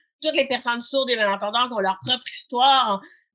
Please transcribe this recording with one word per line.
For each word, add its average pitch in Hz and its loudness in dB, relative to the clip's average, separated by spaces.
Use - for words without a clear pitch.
Toutes 311 0
les 269 2
personnes 247 -4
sourdes 262 -2
et 240 2
malentendantes 208 0
ont 226 -4
leur 190 0
propre 247 -4
histoire. 247 2